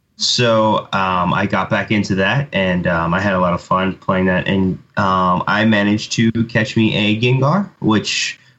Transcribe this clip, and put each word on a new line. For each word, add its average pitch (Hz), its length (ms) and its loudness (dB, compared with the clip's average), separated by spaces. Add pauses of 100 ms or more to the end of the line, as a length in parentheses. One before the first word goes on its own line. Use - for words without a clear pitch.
(160)
So, 110 760 0
um, 92 420 0
I 98 120 0
got 92 240 -2
back 101 200 -2
into 104 260 0
that, 113 360 0
and, 92 340 0
um, 85 280 0
I 92 60 0
had 101 140 0
a 90 60 0
lot 87 120 2
of 87 80 -4
fun 92 360 -2
playing 92 300 -2
that, 90 220 0
and, 95 260 0 (220)
um, 92 520 0
I 104 160 0
managed 104 480 2
to 113 180 2 (140)
catch - 320 -4
me 110 180 2
a 104 260 0
Gengar, 135 480 0 (120)
which - 580 -2 (200)